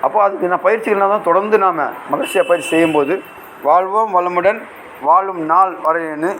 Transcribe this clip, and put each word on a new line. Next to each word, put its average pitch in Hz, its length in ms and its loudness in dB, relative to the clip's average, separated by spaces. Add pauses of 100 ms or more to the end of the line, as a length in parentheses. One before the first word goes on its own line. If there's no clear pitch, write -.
அப்போ - 200 0
அதுக்கு 185 260 -2
நான் 180 160 -2
பயிற்சிகள்னா 208 460 0
தான் 208 160 -2
தொடர்ந்து 202 360 2
நாம 160 220 0 (240)
மகிழ்ச்சியா 180 380 -2
பயிற்சி 170 240 0
செய்யும்போது, 160 420 2 (520)
வாழ்வோம் 190 500 2
வளமுடன், 180 440 0 (460)
வாழும் 180 340 2 (100)
நாள் 185 220 4 (140)
வரையின்னு 160 520 -2